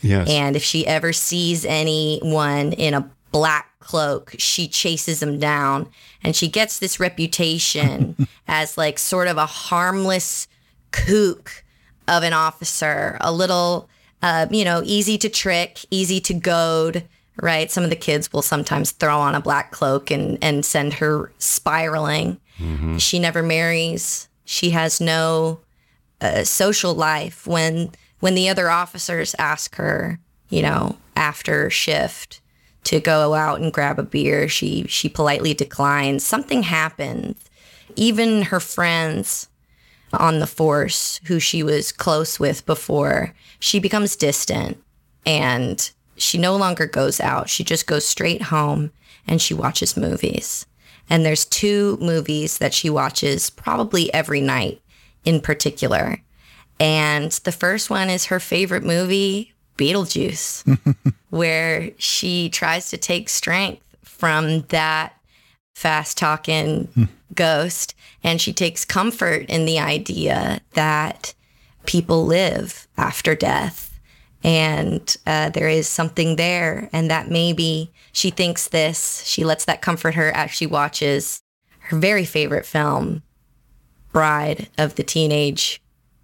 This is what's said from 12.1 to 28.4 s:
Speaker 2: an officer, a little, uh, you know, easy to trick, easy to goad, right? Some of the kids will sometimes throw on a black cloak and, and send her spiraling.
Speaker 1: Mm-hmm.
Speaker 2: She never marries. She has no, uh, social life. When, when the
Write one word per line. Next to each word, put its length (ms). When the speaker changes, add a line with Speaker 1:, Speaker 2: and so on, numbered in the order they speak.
Speaker 2:
an 100
officer, 880
a 120
little, 560
uh, 280
you 140
know, 200
easy 340
to 100
trick, 520
easy 300
to 140
goad, 720
right? 280
Some 140
of 60
the 60
kids 360
will 100
sometimes 500
throw 260
on 160
a 60
black 300
cloak 400
and, 320
and 220
send 300
her 440
spiraling. 1040
Speaker 1:
Mm-hmm. 380
Speaker 2:
She 220
never 240
marries. 840
She 260
has 300
no, 600
uh, 240
social 500
life. 520
When, 440
when 140
the 140